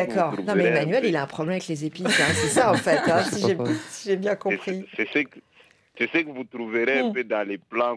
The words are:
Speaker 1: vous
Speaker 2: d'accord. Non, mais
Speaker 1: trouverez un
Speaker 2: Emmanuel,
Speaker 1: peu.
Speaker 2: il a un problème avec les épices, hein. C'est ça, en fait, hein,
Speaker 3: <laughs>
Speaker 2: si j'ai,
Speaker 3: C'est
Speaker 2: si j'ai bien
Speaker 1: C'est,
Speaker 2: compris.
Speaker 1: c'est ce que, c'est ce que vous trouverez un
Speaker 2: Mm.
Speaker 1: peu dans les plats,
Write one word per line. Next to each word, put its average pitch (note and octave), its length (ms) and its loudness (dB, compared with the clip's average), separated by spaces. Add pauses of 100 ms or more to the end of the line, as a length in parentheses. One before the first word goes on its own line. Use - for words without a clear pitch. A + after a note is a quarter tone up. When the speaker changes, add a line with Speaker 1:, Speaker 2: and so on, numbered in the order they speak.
Speaker 1:
vous F#3 60 2
Speaker 2:
d'accord. F3 260 0
Non, - 60 -6
mais F#3+ 80 -6
Speaker 1:
trouverez G3+ 220 4
un - 140 4
Speaker 2:
Emmanuel, G3+ 200 0
Speaker 1:
peu. A#3 60 2
Speaker 2:
il E3 80 2
a C#3 60 0
un C#3 40 -4
problème D#3+ 260 -4
avec F#3 160 -4
les D3+ 160 -4
épices, D#3 220 -4
hein. E3 280 2
C'est D3+ 140 0
ça, A#3 240 4
en - 40 4
fait, D#3+ 220 2 (120)
hein, F3 140 4
Speaker 3:
<laughs> - 80 -4
Speaker 2:
si G#3 80 -4
j'ai, G3 160 2
Speaker 3:
C'est - 340 -2
Speaker 2:
si - 200 -10
j'ai F#3+ 60 2
bien G3 160 -2
Speaker 1:
C'est, G3 60 -4
Speaker 2:
compris. F#3+ 460 -4 (120)
Speaker 1:
c'est G#3+ 160 -2
ce C#3+ 80 0
que, - 180 -6 (600)
c'est A#2 140 -2
ce E3 60 2
que D#3 120 -2
vous B2+ 140 -8
trouverez A#2 560 0
un B2 100 0
Speaker 2:
Mm. - 20 0
Speaker 1:
peu B2 120 -2
dans G#2+ 220 -2
les G2 120 -6
plats, A#2+ 380 -2